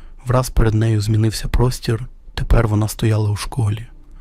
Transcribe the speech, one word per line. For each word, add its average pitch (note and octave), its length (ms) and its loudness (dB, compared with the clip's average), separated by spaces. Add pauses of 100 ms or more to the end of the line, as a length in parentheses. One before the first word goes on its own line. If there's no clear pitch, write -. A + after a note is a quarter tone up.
(260)
Враз B2+ 240 0
перед A2+ 240 4
нею A2 280 2
змінився G#2+ 460 0
простір, B2 580 0 (280)
тепер A2+ 340 2
вона G#2 200 2
стояла G#2+ 420 0
у G#2 60 0
школі. G#2+ 520 -6 (340)